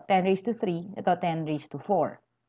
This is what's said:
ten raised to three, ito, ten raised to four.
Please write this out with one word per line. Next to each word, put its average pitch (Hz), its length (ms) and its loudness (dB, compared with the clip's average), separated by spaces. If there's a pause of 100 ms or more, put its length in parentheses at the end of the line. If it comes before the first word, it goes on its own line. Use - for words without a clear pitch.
(120)
ten 185 160 4
raised 190 200 2
to 226 80 0
three, 180 440 -4
ito, 196 200 2
ten 160 280 -2
raised 151 240 -4
to 143 80 -8
four. 160 400 0 (300)